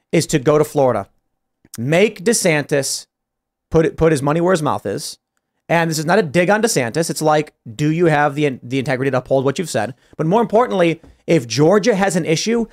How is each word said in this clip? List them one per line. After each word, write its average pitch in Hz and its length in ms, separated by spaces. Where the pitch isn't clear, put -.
is 165 160
to 160 120
go 147 200
to 156 60
Florida, 127 440
make 175 440
DeSantis 156 840
put 160 160
it, - 100
put 160 160
his 139 80
money 147 200
where 180 120
his 160 100
mouth 107 220
is. 113 340
And 165 220
this 151 80
is 156 60
not 175 140
a 214 40
dig 170 280
on 214 100
DeSantis. 151 480
It's 156 140
like, 151 320
do 147 140
you 170 180
have 147 280
the, 143 280
the 123 160
integrity 131 320
to 127 80
uphold 135 280
what 139 120
you've 170 120
said? 113 240
But 156 80
more 208 160
importantly, 202 580
if 160 200
Georgia 170 480
has 190 200
an 175 120
issue, 220 460